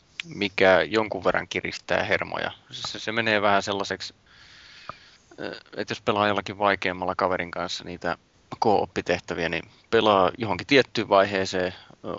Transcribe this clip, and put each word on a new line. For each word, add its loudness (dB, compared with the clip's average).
mikä 2
jonkun -2
verran -2
kiristää -4
hermoja. -4
Se, -10
se -8
menee 0
vähän 2
sellaiseksi, -6
että -6
jos -8
pelaa 2
jollakin -2
vaikeammalla 0
kaverin 0
kanssa -8
niitä -6
co-op-tehtäviä, 0
niin -4
pelaa 6
johonkin -4
tiettyyn 2
vaiheeseen, 2